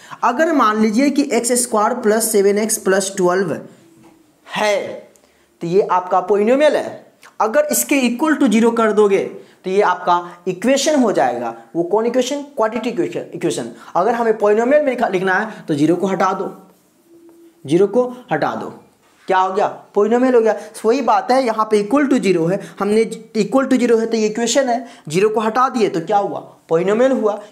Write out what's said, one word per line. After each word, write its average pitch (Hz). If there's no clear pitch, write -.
अगर 277
मान 220
लीजिए 226
कि 285
एक्स 233
स्क्वायर 220
प्लस 220
सेवन 202
एक्स 214
प्लस 190
ट्वेल्व 180
है, 202
तो 170
ये 175
आपका 180
polynomial 240
है। -
अगर 226
इसके -
equal 254
to 277
zero 226
कर 220
दोगे 196
तो 185
ये 196
आपका 175
equation 269
हो 220
जाएगा। 120
वो 170
कौन 214
equation, 254
क्वाड्रेटिक 233
equation, 160
equation। 139
अगर 202
हमें 233
polynomial 226
में 285
लिखा, 247
लिखना 185
है 214
तो 165
ज़ीरो 156
को 202
हटा 190
दो, 190
ज़ीरो 170
को 247
हटा 139
दो, 113
क्या 185
हो 190
गया, 190
polynomial 240
हो 240
गया। 214
वही 240
बात 220
है, 262
यहाँ 220
पे 208
equal 262
to 254
zero 170
है, 196
हमने 208
equal 262
to 254
zero 233
है 226
तो 226
ये 214
equation 233
है, 240
ज़ीरो 185
को 220
हटा 240
दिए 226
तो 175
क्या 202
हुआ, 170
polynomial 214
हुआ, 214